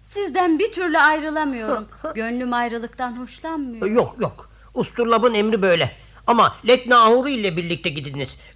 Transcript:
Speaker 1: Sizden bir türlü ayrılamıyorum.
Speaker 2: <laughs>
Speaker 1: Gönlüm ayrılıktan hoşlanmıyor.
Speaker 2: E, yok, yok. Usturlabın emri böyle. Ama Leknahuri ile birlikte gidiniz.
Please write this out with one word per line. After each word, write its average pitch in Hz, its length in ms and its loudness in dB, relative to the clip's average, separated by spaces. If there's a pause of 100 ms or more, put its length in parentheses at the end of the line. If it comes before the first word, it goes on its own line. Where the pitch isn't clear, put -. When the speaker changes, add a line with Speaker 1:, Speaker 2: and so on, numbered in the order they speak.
Speaker 1:
Sizden 359 540 0
bir 440 140 0
türlü 330 260 0
ayrılamıyorum. 294 880 0 (120)
Speaker 2:
<laughs> 240 140 -10
Speaker 1:
Gönlüm 240 380 -4
ayrılıktan 240 680 -4
hoşlanmıyor. 254 680 -8
Speaker 2:
E, 214 40 -2
yok, 208 300 -4
yok. - 300 -8 (240)
Usturlabın 226 600 0
emri 214 280 0
böyle. 165 300 2 (340)
Ama 226 300 4 (120)
Leknahuri 247 640 4
ile 196 240 -2
birlikte 170 320 -4
gidiniz. 143 480 -8 (200)